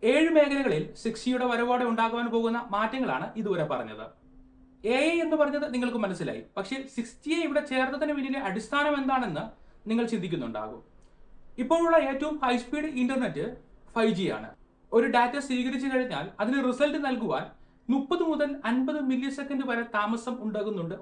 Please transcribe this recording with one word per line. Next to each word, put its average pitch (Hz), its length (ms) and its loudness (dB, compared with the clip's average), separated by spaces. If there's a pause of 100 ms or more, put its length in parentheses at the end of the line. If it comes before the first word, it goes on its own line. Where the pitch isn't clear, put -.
ഏഴ് 294 260 6
മേഖലകളിൽ 269 640 4
സിക്സ് - 300 -6
ജിയുടെ 247 220 2
വരവോടെ 240 380 2
ഉണ്ടാകുവാൻ 233 460 0
പോകുന്ന 226 400 0
മാറ്റങ്ങളാണ് 214 680 -2
ഇതുവരെ 196 280 0
പറഞ്ഞത്. 117 420 -6 (760)
എ 226 100 2
ഐ 320 260 2
എന്ന് 320 160 0
പറഞ്ഞത് 285 380 2
നിങ്ങൾക്ക് 240 240 -2
മനസ്സിലായി. 165 440 -4 (140)
പക്ഷേ 262 280 -6 (100)
സിക്സ് - 300 -8
ജിയെ 311 120 0
ഇവിടെ 294 300 0
ചേർത്തതിന് 262 460 0
പിന്നിലെ 269 280 -2
അടിസ്ഥാനം 285 600 0
എന്താണെന്ന് 254 420 0 (460)
നിങ്ങൾ 233 160 2
ചിന്തിക്കുന്നുണ്ടാകും. 120 760 -4 (760)
ഇപ്പോഴുള്ള 330 380 4
ഏറ്റവും 294 480 0
ഹൈ 247 120 4
സ്പീഡ് 302 280 -4
ഇന്റർനെറ്റ് 247 720 -2 (380)
ഫൈവ് 226 200 4
ജി 175 140 0
ആണ്. - 220 -6 (420)
ഒരു 226 140 6
ഡാറ്റ 240 320 4
സ്വീകരിച്ചു 254 480 -2
കഴിഞ്ഞാൽ 226 440 -2 (100)
അതിന് 254 280 2
റിസൾട്ട് 285 380 0
നൽകുവാൻ 214 440 -2 (400)
മുപ്പത് 349 320 2
മുതൽ 294 420 0
അൻപത് 262 360 0
മില്ലി 262 300 0
സെക്കൻഡ് 277 360 -4
വരെ 233 160 -2
താമസം 226 580 -2
ഉണ്ടാകുന്നുണ്ട് 202 600 -4